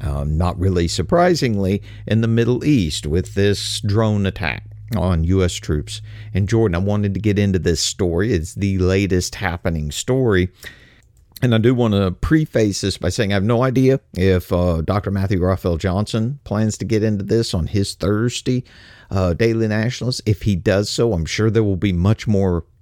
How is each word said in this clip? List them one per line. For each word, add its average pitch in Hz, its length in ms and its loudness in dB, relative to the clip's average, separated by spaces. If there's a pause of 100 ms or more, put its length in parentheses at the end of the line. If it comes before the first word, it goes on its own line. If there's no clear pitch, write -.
um, 73 340 -2
not 87 220 0
really 87 280 2
surprisingly, 110 920 2 (260)
in 110 140 2
the 113 80 2
Middle 117 340 2
East 104 440 0
with 85 260 -2
this 101 480 0
drone 107 460 0
attack 92 380 -6 (300)
on 85 300 0
U 95 180 2
S 87 120 0
troops - 480 -6 (320)
in 95 120 0
Jordan. 110 300 2
I - 20 0
wanted 101 360 0
to 95 60 -4
get 104 180 0
into 98 200 2
this 80 220 0
story. 92 520 0
It's 82 220 -2
the 98 240 0
latest 92 560 2
happening 85 560 -4
story. 107 600 0 (920)
And 120 120 2
I 113 40 4
do 120 160 4
want 117 200 2
to 95 180 2
preface 117 720 0
this 98 140 -2
by - 120 -2
saying 101 240 -2
I - 20 0
have 98 80 2
no 117 220 2
idea 131 340 2 (140)
if, 92 400 2
uh, 87 300 0
Doctor 95 280 -2
Matthew 98 340 0
Raphael 90 340 0
Johnson 110 640 -2
plans 107 340 -2
to 117 60 -6
get 107 180 0
into 104 220 0
this 113 300 0
on 80 120 0
his 98 280 -2
Thursday, 120 680 -2 (480)
uh, 92 220 0
Daily 113 340 2
Nationalist. 113 600 -2
If 107 160 0
he 104 120 2
does 98 360 0
so, 117 220 0
I'm 82 140 -2
sure 107 240 0
there 110 140 2
will 98 120 2
be 98 160 0
much 92 360 0
more 95 360 2 (180)